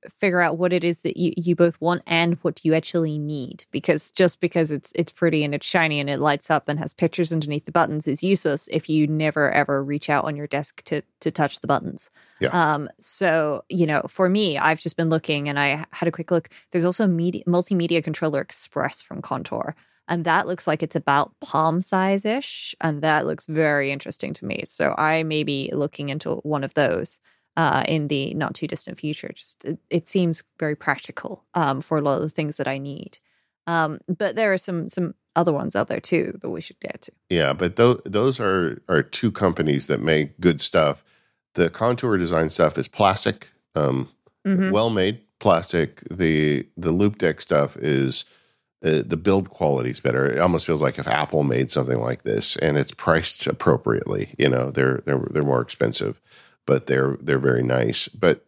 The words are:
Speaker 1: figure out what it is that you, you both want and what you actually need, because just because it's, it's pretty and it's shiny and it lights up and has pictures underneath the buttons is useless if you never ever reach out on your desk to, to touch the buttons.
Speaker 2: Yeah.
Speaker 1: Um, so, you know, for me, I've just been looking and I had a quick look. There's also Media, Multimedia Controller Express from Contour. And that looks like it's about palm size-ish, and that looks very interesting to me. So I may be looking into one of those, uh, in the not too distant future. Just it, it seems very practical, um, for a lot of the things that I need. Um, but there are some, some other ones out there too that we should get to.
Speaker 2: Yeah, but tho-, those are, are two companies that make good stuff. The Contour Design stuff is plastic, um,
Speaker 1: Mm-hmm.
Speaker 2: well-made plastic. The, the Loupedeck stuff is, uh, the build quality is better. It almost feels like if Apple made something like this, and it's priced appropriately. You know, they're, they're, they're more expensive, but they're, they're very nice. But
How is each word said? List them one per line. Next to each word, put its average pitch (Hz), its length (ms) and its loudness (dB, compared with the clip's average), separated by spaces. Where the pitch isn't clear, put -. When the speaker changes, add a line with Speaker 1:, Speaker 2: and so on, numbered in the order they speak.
Speaker 1:
figure 180 220 2
out 165 160 2
what 180 160 2
it 165 100 0
is 170 180 0
that - 140 -4
you, 175 180 0
you 175 220 0
both 170 240 4
want 170 260 0
and 170 360 2
what 165 240 -4
you 156 80 4
actually 160 440 0
need, 147 520 -8
because 156 400 0
just - 300 2
because 165 300 0
it's, 143 240 -4
it's 170 160 -2
pretty 160 320 2
and 147 120 -2
it's 147 120 -6
shiny 156 340 0
and 143 100 -4
it 139 100 -2
lights 143 300 0
up 147 180 2
and 147 100 -2
has 156 140 -6
pictures 165 400 0
underneath 147 320 -4
the 160 80 -14
buttons 151 340 2
is 147 160 -2
useless 175 480 0
if 156 200 -2
you 151 160 4
never 151 460 2
ever 143 300 2
reach 147 280 -4
out 143 160 2
on 151 100 -4
your 147 100 -10
desk - 380 -6
to, 147 160 -4
to 156 100 0
touch - 300 -2
the - 60 -12
buttons. - 440 -2
Speaker 2:
Yeah. 190 100 2
Speaker 1:
Um, 151 480 0
so, 156 720 0
you 175 160 2
know, 151 200 2
for 185 220 0
me, 185 300 2
I've 160 220 2
just - 180 -6
been 165 100 0
looking 156 400 0
and 143 100 -2
I 143 340 0
had 170 160 -2
a 160 40 -2
quick - 180 -6
look. 170 200 0
There's 170 120 0
also 180 220 2
Media, 170 380 0
Multimedia 170 600 2
Controller 151 380 -2
Express - 580 -6
from - 220 -12
Contour. - 520 -6
And 170 160 -2
that 170 220 2
looks 175 220 -6
like 156 160 0
it's - 100 -8
about 143 460 2
palm 160 420 0
size-ish, 196 960 -2
and 147 220 -2
that 156 240 2
looks 151 200 -6
very 147 440 2
interesting - 440 -6
to - 100 -14
me. - 200 -6
So - 320 0
I 160 280 0
may 156 180 -2
be 139 320 -4
looking 143 360 -4
into 151 260 -6
one 151 260 -2
of 135 120 -6
those, 90 440 0
uh, 143 320 2
in 151 180 0
the 139 280 -2
not - 200 -4
too - 140 -6
distant - 320 -8
future. - 340 -8
Just - 300 -12
it, 160 160 -6
it 170 160 -2
seems 170 380 0
very 151 160 -4
practical, - 680 -6
um, 139 260 2
for 156 180 -2
a 143 40 0
lot 139 160 2
of - 40 -2
the 156 60 -2
things 151 280 -4
that 139 120 -4
I 135 100 -4
need. 139 400 -12
Um, 165 400 0
but 185 300 -2
there 214 160 2
are 185 60 0
some, 170 300 -4
some - 280 -4
other 170 180 2
ones - 220 -4
out - 140 0
there - 100 -4
too - 420 -2
that - 100 -8
we - 100 -8
should - 180 -16
get - 240 -12
to. - 100 -18
Speaker 2:
Yeah, 76 240 2
but 87 220 -2
tho-, 120 300 6
those 113 340 0
are, 95 500 0
are 78 140 4
two - 300 -2
companies 80 540 0
that 71 140 0
make 78 380 0
good 85 220 2
stuff. 76 420 2
The 85 140 4
Contour 120 480 0
Design 82 320 2
stuff 76 300 2
is 67 80 -2
plastic, - 640 0
um, 67 340 0
Speaker 1:
Mm-hmm. 190 240 0
Speaker 2:
well-made 107 520 0
plastic. 85 680 2
The, 76 680 2
the 85 160 -2
Loupedeck 95 480 2
stuff 71 380 0
is, 67 460 0
uh, 78 200 2
the 80 120 -4
build 95 340 2
quality 67 400 0
is - 80 -8
better. 67 280 0
It 64 120 0
almost 85 280 2
feels 78 160 0
like 67 160 0
if 71 100 -6
Apple 76 340 2
made 65 300 2
something 62 260 0
like 60 240 -4
this, 53 340 0
and 76 220 2
it's 76 140 -2
priced - 560 0
appropriately. 50 920 0
You 67 100 4
know, 64 220 2
they're, 65 340 0
they're, 69 260 -2
they're 76 120 -2
more 65 180 2
expensive, - 600 -4
but 67 200 2
they're, 67 340 2
they're 69 200 0
very 64 240 2
nice. 62 420 0
But 90 420 0